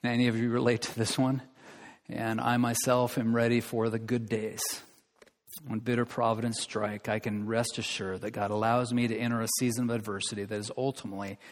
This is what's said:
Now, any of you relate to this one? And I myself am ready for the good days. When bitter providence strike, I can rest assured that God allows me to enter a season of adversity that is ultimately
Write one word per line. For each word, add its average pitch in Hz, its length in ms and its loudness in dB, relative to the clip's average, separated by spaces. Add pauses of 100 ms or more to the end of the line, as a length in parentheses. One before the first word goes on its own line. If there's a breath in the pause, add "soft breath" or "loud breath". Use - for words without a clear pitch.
Now, 123 80 0
any 120 160 4
of 113 100 2
you 117 120 2
relate 120 340 2
to - 120 -8
this 113 220 0
one? 131 240 2 (680 loud breath)
And 113 320 -2
I 120 180 2
myself 123 600 4
am 113 180 2
ready 117 260 4
for 113 280 0
the 110 100 -2
good 113 300 -2
days. 110 320 -4 (1040)
When 113 120 -2
bitter 120 260 2
providence 113 560 0
strike, 104 460 -4
I 110 120 0
can 104 260 -4
rest 113 320 0
assured 95 440 -4
that 104 100 -4
God 104 200 -2
allows 117 400 2
me 120 160 2
to 113 100 0
enter 117 240 0
a 113 60 -2 (120)
season 120 300 0
of 117 60 0
adversity 104 500 -4
that 104 140 -4
is 104 160 -6
ultimately 101 600 -4 (140)